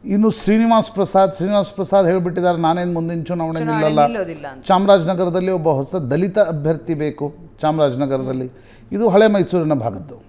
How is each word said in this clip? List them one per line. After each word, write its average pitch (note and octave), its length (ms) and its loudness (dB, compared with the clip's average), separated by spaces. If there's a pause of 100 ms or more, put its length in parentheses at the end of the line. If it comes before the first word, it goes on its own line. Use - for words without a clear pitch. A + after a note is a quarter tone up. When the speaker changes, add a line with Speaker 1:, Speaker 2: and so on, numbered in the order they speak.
Speaker 1:
ಇನ್ನು G#3 260 2
ಶ್ರೀನಿವಾಸ್ A3 600 2
ಪ್ರಸಾದ್, F#3+ 440 2
ಶ್ರೀನಿವಾಸ್ G3 380 -2
ಪ್ರಸಾದ್ G3 340 2
ಹೇಳ್ಬಿಟ್ಟಿದ್ದಾರೆ, F3 520 0
"ನಾನೇನ್ F3 360 0
ಮುಂದಿನ E3 280 -4
ಚುನಾವಣೆ E3 360 -6
Speaker 2:
ಚುನಾವಣೆ D#3+ 300 0
Speaker 1:
ನಿಲ್ಲಲ್ಲ." D3+ 180 4
Speaker 2:
ನಿಲ್ಲೋದಿಲ್ಲ E3 400 -6
ಅಂತ. C3 180 -16
Speaker 1:
ಚಾಮರಾಜನಗರದಲ್ಲಿ F#3 880 2
ಒಬ್ಬ E3 180 0
ಹೊಸ C#3 260 -2
ದಲಿತ E3+ 440 -2
ಅಭ್ಯರ್ಥಿ D#3+ 560 -2
ಬೇಕು, D3 400 -6 (260)
ಚಾಮರಾಜನಗರದಲ್ಲಿ. C3 880 -2 (420)
ಇದು G#3 160 0
ಹಳೆ G#3 180 6
ಮೈಸೂರಿನ F3+ 460 2
ಭಾಗದ್ದು. A2 420 -6 (140)